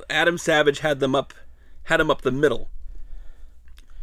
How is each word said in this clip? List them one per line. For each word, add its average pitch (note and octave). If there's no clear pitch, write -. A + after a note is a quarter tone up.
Adam E3
Savage D3+
had D3
them C3+
up, D3
had D#3+
'em D#3
up C3+
the C3
middle. C3+